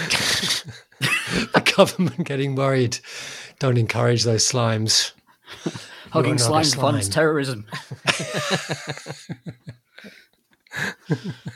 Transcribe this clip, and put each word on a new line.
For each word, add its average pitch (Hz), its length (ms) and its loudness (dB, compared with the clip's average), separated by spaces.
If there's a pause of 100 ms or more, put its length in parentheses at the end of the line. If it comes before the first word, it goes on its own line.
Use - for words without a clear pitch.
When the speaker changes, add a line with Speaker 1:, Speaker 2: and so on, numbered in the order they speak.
(1000)
Speaker 1:
The - 800 0
government 175 480 2
getting 139 300 -2
worried. 131 440 2 (600)
Don't 131 180 4
encourage 120 480 2
those 110 260 2
slimes. 113 600 2 (1000)
Speaker 2:
Hugging - 280 2
Speaker 1:
You're 117 100 4
another 156 160 4
Speaker 2:
slimes 147 100 2
funds 131 320 2
Speaker 1:
slime. 98 60 -4
Speaker 2:
terrorism. 143 580 0
<laughs> 156 60 -8 (3750)